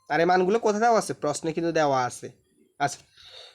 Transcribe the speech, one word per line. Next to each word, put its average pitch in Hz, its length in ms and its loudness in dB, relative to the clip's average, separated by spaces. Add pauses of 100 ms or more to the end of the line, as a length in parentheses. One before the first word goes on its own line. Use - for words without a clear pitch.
আর 151 120 0
এই 170 60 2
মানগুলো 185 320 2
কোথায় 214 240 0
দেওয়া 233 160 4
আছে? 147 160 -4
প্রশ্নে 156 380 -6
কিন্তু 170 200 -4
দেওয়া 143 320 2
আছে। 120 260 -10 (480)
আচ্ছা, 143 200 -4 (560)